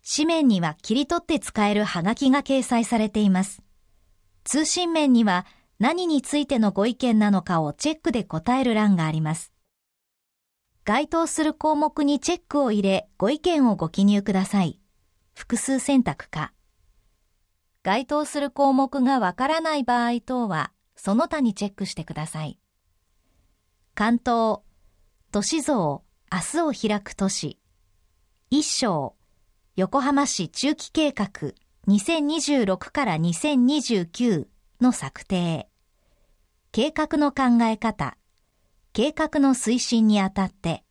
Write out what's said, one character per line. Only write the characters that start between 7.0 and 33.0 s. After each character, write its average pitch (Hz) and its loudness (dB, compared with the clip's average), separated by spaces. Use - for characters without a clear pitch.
な 208 4
の 190 2
か 170 0
を 147 -4
チ - -4
ェ - -4
ッ 311 -10
ク 330 -2
で 226 -2
答 240 -2
え 269 0
る 247 2
欄 214 2
が 165 0
あ 156 -2
り 156 -2
ま 156 -2
す。 - -14
該 262 0
当 330 0
す 320 -2
る 302 0
項 311 0
目 302 0
に 285 2
チ - -2
ェ 349 -2
ッ - -14
ク 285 0
を 262 2
入 208 0
れ、 190 0
ご 190 2
意 302 -2
見 302 2
を 202 2
ご 165 -4
記 196 0
入 202 4
く 202 -2
だ 190 0
さ 196 0
い。 - -4
複 - -6
数 269 -2
選 269 2
択 - -4
か。 151 -8
該 233 -2
当 294 0
す 294 -6
る 285 -4
項 277 2
目 262 0
が 262 2
わ 180 0
か 262 -2
ら 320 0
な 320 -2
い 285 -2
場 240 0
合 240 -2
等 247 -4
は、 160 -4
そ - -4
の 269 2
他 311 -4
に 233 0
チ 202 -6
ェ 202 -4
ッ 196 -14
ク 196 -6
し - -8
て 160 -12
く 156 -12
だ 151 -8
さ 156 -10
い。 - -12
関 233 0
東、 233 0
都 208 -2
市 320 -2
像、 185 -2
明 285 -2
日 - -6
を 214 0
開 208 -2
く - -16
都 196 -2
市。 - -8
一 302 2
章、 165 -2
横 185 0
浜 277 0
市 - -4
中 294 -2
期 - -16
計 302 0
画、 - -6
二 202 4
千 320 -2
二 311 -2
十 269 2
六 185 -4
か 285 -2